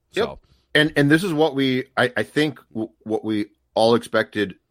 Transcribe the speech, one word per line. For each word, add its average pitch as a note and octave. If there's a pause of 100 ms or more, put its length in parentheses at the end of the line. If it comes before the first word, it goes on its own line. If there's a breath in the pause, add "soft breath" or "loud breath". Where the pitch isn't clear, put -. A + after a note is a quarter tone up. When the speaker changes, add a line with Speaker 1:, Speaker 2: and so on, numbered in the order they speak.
(120)
Speaker 1:
Yep. G#3+
Speaker 2:
So. C#3 (360)
Speaker 1:
And, D3+
and C#3+
this D#3+
is F3+
what D3+
we, C3 (120)
I, B2
I A2
think D3+ (140)
w-, A2 (140)
what G#2+
we G#2+ (280)
all A2+
expected G#2+ (140)